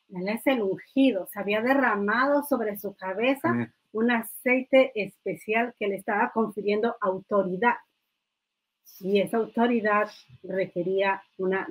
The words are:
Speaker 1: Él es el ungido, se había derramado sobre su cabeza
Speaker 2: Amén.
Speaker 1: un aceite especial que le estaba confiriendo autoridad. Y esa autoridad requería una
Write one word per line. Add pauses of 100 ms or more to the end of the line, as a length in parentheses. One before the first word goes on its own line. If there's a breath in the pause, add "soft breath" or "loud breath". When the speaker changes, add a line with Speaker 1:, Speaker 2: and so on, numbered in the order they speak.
(140)
Speaker 1:
Él
es
el
ungido,
se
había
derramado
sobre
su
cabeza
Speaker 2:
Amén. (200)
Speaker 1:
un
aceite
especial
que
le
estaba
confiriendo
autoridad. (1300)
Y
esa
autoridad (360)
requería (180)
una